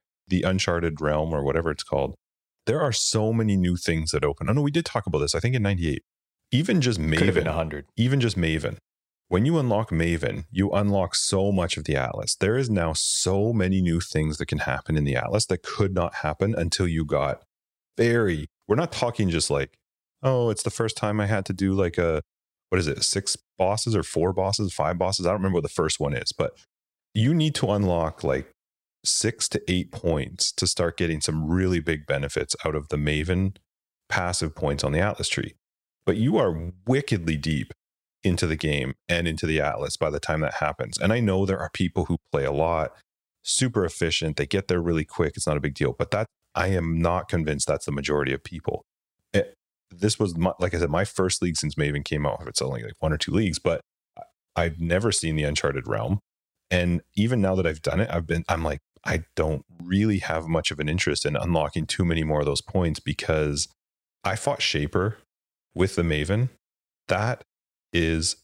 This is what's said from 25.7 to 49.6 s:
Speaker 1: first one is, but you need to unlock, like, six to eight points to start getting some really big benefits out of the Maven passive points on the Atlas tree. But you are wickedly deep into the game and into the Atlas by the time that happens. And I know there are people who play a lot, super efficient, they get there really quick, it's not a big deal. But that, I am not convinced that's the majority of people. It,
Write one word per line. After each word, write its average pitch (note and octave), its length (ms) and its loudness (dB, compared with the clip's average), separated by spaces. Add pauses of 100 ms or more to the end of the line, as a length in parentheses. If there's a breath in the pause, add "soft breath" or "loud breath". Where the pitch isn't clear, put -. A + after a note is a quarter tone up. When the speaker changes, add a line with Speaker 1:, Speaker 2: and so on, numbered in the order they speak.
Speaker 1:
first D#2 280 0
one C#2+ 160 -2
is, - 180 -4
but - 220 -2 (600)
you A2+ 180 4
need D#3 240 2
to A2+ 160 0
unlock, F2 500 0
like, C#2 280 -2 (540)
six - 440 0
to - 180 -4
eight F2+ 260 0
points D#2+ 600 -2
to - 140 -2
start E2+ 320 0
getting E2 240 0
some D#2 280 -2
really F2+ 300 2
big D2+ 260 -4
benefits C#2+ 480 -2 (120)
out D#2 80 -2
of D2+ 140 -6
the D2+ 100 -4
Maven E2+ 580 0 (520)
passive F2 460 -2
points C#2+ 300 -2
on C#2 80 0
the D#2+ 80 2
Atlas - 280 -2
tree. - 260 -6 (500)
But F#2+ 120 2
you C3 200 4
are F2 360 0 (140)
wickedly A2 500 2
deep D2 360 -2 (520)
into F2+ 220 2
the D2+ 100 0
game C#2+ 380 -2 (140)
and E2+ 180 2
into D#2+ 200 -2
the D#2 140 2
Atlas C#2+ 360 -2
by D#2+ 120 0
the D2 120 -4
time D#2 200 -2
that D2+ 140 -2
happens. D2 440 -4
And G2+ 140 2
I A#2+ 80 2
know G2 240 2
there F#2+ 140 0
are F2 160 -6
people F2 320 0
who E2+ 100 0 (140)
play C#2 140 0
a C#2 80 0
lot, D#2 400 0 (500 loud breath)
super A#2 420 0
efficient, E2 520 -2
they C#2+ 100 -2
get G2 220 -2
there F2+ 120 2
really E2 240 0
quick, D#2 320 -2
it's - 100 -6
not D2+ 100 2
a D2 40 -2
big D2 140 -4
deal. C2+ 180 0
But - 200 -4
that, G#2+ 140 0 (280)
I F2 140 0
am E2 320 0
not E2+ 280 0
convinced D2+ 380 -2
that's D2 200 -2
the D2 60 -4
majority C#2+ 400 0
of C#2 120 -6
people. - 400 -8 (480)
It, - 220 0 (360)